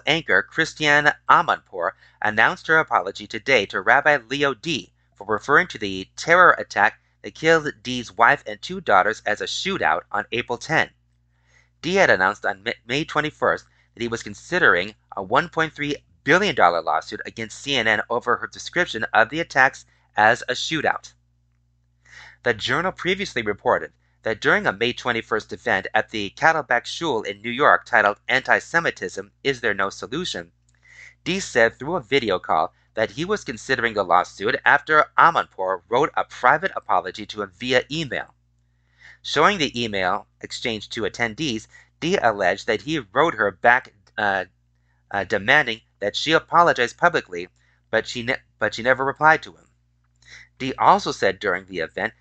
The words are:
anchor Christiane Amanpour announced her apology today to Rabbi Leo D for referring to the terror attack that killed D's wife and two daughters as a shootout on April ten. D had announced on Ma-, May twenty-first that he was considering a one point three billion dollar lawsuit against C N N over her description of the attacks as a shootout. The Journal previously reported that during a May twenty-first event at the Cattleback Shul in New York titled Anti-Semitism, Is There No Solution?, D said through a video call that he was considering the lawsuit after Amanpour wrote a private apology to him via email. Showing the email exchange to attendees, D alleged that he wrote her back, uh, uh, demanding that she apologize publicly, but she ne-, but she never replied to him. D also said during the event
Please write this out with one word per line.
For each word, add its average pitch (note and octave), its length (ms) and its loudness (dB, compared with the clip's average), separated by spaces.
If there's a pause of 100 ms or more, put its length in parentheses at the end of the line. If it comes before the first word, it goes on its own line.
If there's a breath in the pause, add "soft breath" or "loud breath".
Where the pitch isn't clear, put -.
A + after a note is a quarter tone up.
anchor C3 380 2
Christiane D3 680 0 (180)
Amanpour G2+ 600 2 (300 soft breath)
announced A2+ 460 0
her D#3+ 100 4
apology G#2 500 -2
today A#2 400 0
to G2+ 140 -6
Rabbi C#3 380 4 (100)
Leo C#3 240 -2
D A2+ 400 -8 (220)
for G2+ 100 -18
referring C3+ 420 2
to - 100 -14
the F#2+ 380 -8
terror E3+ 360 6
attack - 480 0 (220)
that - 140 -14
killed D#3+ 320 2 (140)
D's B2 340 -8
wife B2 300 4
and G#2 160 -12
two F#3 180 -10
daughters G#2 460 2
as G#2 160 -4
a F#2 40 -6
shootout F2+ 560 -2 (100)
on G#2 200 -6
April A#2+ 260 -6
ten. D3 340 -2 (920)
D F3 140 -4
had F3 140 4
announced G2 360 2
on G2+ 180 -6
Ma-, A#2 80 -8 (140)
May C3+ 180 -4
twenty-first D3 600 -4 (280)
that G#2+ 80 -12
he A#2+ 60 -6
was A2+ 160 -8
considering G#2+ 720 0 (220)
a G2+ 60 -8
one C3+ 260 0
point D#3+ 240 -4
three D3 240 -6 (260)
billion F3 320 2
dollar E2+ 260 4
lawsuit D#2+ 440 -4
against A2 340 -12
C C#3 160 -6
N A2+ 120 0
N G#2+ 220 0
over A#2+ 280 -2
her A2+ 100 -12
description A#2 640 -6
of A2 160 4
the D#3+ 120 -6
attacks C3+ 440 0 (300)
as A2 280 4
a B2 100 -6
shootout. - 600 -4 (1300 loud breath)
The A#2+ 100 0
Journal C#3+ 400 -2
previously F#3 480 -6
reported G2+ 500 -2 (320)
that A2 180 -4
during F3 260 2
a G2+ 60 0
May A#2 180 -2
twenty-first A2+ 640 -4
event G2 400 -2
at G#2+ 160 -2
the G2+ 220 -6
Cattleback C#3+ 540 0
Shul C3+ 380 -4
in G2+ 180 -10
New A#2 80 -8
York A#2+ 360 4
titled G#2 420 2
Anti-Semitism, A#2 1040 -2 (120)
Is C3+ 180 -4
There A2 120 -2
No G2 160 -2
Solution?, G2 640 -10 (720 loud breath)
D F#3 160 -4
said A#2 400 0
through D3+ 160 -8
a D#3+ 60 -6
video A2+ 380 -2
call F2 340 -2 (220)
that G#2+ 160 -2
he B2+ 120 -8
was G3 220 -6
considering A#2 480 -4
the G2+ 100 0
lawsuit F2+ 600 0
after D3 400 4 (120)
Amanpour F#2+ 720 0
wrote B2+ 300 0
a F#2 80 -2
private D#3 500 0
apology F#2 520 -4
to G#2 140 -12
him G2 160 -8
via B2+ 320 -2
email. C3 440 -8 (880 soft breath)
Showing F#3 360 2
the A#2+ 240 -4
email G2+ 460 -2 (140)
exchange G#2+ 480 -10
to A2+ 140 -8
attendees, A2+ 640 -6 (340 soft breath)
D F3 160 -2
alleged G2+ 500 0
that A2 140 -2
he D3+ 180 -6
wrote D3 360 0
her G#2 160 0
back, A#2+ 420 2 (240)
uh, G2 280 0 (640)
uh, G2+ 120 -4
demanding A2+ 560 0 (200)
that G2+ 160 -4
she D#3 180 -2
apologize D3 600 2
publicly, F#2 540 -2 (420)
but A2+ 160 0
she A#2+ 180 -10
ne-, B2 120 -4 (240)
but G#2+ 160 -2
she A2+ 80 -10
never B2+ 220 0
replied D3+ 380 2
to F#2 100 -20
him. - 140 -20 (880 loud breath)
D C3 200 -6
also E3 360 4
said - 260 0
during F#2+ 260 -2
the F#2 140 -10
event F#2 420 -6